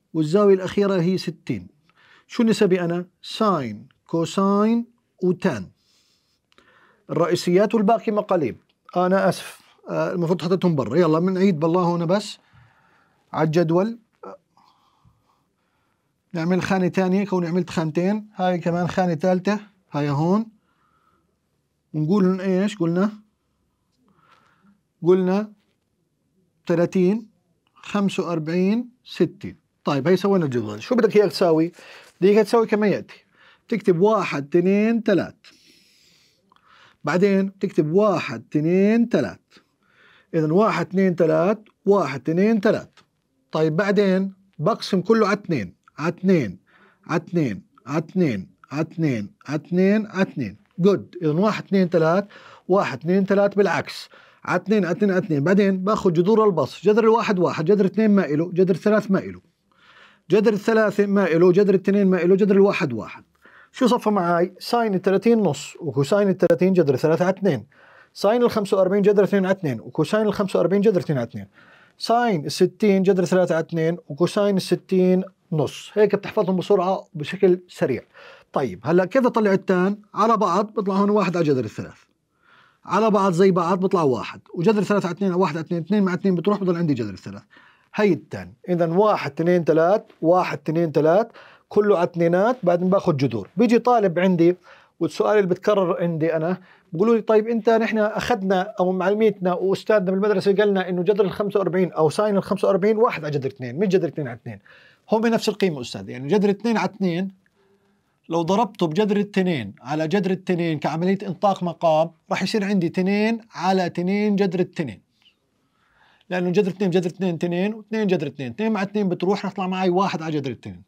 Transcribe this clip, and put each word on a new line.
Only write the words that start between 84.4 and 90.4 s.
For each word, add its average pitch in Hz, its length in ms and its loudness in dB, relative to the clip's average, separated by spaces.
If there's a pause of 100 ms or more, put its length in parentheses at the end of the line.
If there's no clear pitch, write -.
وجذر 202 280 2
ثلاثة 196 240 -2
على 170 100 -8
اثنين 196 160 -2
على 175 80 0
واحد 175 160 -2
على 165 80 -8
اثنين، 170 180 -6
اثنين 202 220 0
مع 180 100 0
اثنين 185 200 0
بتروح، 196 260 0
بضل 180 160 -2
عندي 165 180 0
جذر 110 180 -4
الثلاث. 98 300 -16 (520)
هي 208 180 2
التان. 95 400 -8 (160)
إذن 170 240 0
واحد، 185 380 0
اثنين، 170 340 0
ثلاث، 165 380 2 (200)
واحد، 160 360 2